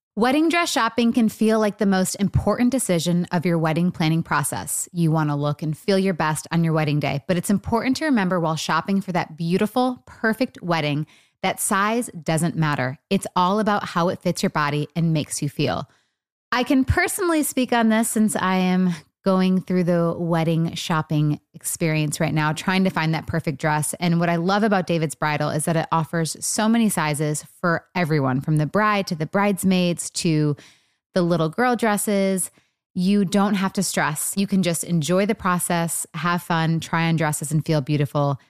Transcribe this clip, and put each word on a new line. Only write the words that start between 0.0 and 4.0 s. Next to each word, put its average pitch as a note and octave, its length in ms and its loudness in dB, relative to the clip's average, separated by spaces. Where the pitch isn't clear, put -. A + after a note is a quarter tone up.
Wedding C4+ 320 2
dress E4+ 220 0
shopping A#3 420 2
can A3+ 160 4
feel A3 300 2
like G#3 180 0
the G#3+ 80 0
most F#3+ 300 2
important A3 560 0
decision F3 600 0
of E3 140 0
your E3+ 120 2
wedding E3 340 2
planning E3 320 0